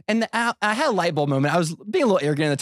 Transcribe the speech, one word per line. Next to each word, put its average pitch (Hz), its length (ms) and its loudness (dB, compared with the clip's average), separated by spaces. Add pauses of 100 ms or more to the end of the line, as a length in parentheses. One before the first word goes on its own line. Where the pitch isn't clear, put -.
And 226 140 0
the, - 140 -4
I, 233 160 -2 (100)
I 214 120 0
had 294 140 0
a 247 40 0
light 175 220 0
bulb 147 140 0
moment. 143 260 2
I 170 40 4
was 165 160 -2
being 269 300 -2
a - 20 4
little 185 200 2
arrogant 151 200 0
at 147 40 0
the 143 120 0